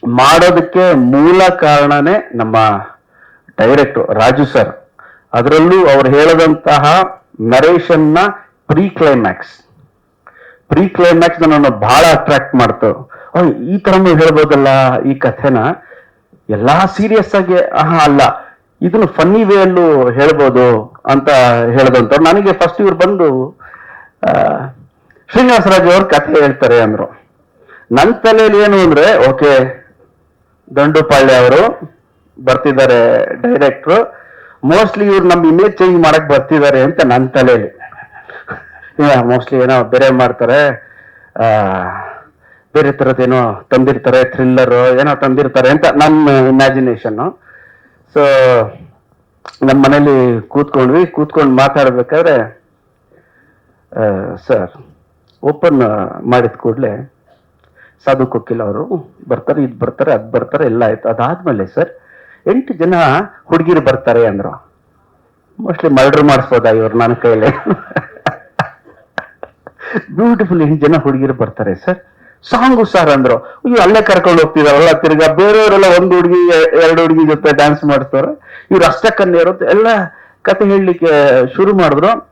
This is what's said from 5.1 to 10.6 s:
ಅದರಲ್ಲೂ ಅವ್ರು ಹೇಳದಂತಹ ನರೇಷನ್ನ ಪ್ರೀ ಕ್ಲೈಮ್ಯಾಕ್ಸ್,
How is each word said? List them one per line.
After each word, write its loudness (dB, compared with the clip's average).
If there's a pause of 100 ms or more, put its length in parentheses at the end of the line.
ಅದರಲ್ಲೂ 2
ಅವ್ರು 4
ಹೇಳದಂತಹ 2 (380)
ನರೇಷನ್ನ 2 (480)
ಪ್ರೀ 0
ಕ್ಲೈಮ್ಯಾಕ್ಸ್, -4 (1000)